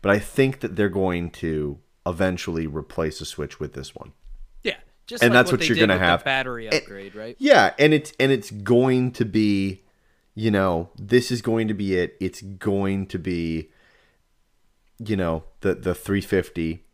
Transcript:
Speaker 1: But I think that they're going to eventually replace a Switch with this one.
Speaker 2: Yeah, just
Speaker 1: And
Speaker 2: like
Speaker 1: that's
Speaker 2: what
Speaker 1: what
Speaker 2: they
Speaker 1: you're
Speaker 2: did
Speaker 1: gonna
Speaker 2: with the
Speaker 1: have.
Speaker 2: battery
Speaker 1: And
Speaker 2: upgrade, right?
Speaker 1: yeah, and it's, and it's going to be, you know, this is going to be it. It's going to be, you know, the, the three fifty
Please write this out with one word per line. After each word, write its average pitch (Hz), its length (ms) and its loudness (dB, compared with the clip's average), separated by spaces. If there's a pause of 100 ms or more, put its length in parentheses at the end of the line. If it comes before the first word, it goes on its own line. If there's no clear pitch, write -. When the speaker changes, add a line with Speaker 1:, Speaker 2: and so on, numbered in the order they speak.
Speaker 1:
But 98 100 0
I 104 80 4
think 135 400 -2
that 92 160 -8
they're 104 140 0
going 87 420 -2
to 76 480 -6 (260)
eventually 87 640 -2
replace 78 540 -6
a 76 40 -12
Switch - 340 -10
with 71 140 -10
this 67 220 -14
one. - 160 -18 (520)
Speaker 2:
Yeah, 220 120 -6 (320)
just 240 160 -2
Speaker 1:
And 117 100 6
Speaker 2:
like 123 60 8
Speaker 1:
that's 123 120 4
Speaker 2:
what 131 80 0
Speaker 1:
what - 20 -
Speaker 2:
they - 60 -2
Speaker 1:
you're 117 80 2
Speaker 2:
did - 120 2
Speaker 1:
gonna 95 60 4
Speaker 2:
with 92 80 2
the 90 60 2
Speaker 1:
have. 85 180 2
Speaker 2:
battery 127 420 -4
Speaker 1:
And 127 80 -2
Speaker 2:
upgrade, 98 400 -8
right? 110 240 -14
Speaker 1:
yeah, 226 400 6
and 151 140 8
it's, 147 260 0
and 135 140 4
it's 117 180 -4
going 123 600 4
to 123 100 -2
be, 101 600 0 (520)
you 110 160 0
know, 90 460 2
this 120 340 2
is 117 100 -4
going 113 280 0
to 107 40 -2
be 98 220 -2
it. 90 240 -2
It's 92 220 -6
going 98 640 -2
to 95 100 -10
be, 82 520 -4 (1300)
you 107 160 -2
know, 82 300 -2 (160)
the, 95 140 0
the 90 200 -4
three 98 260 -2
fifty 85 640 -2 (100)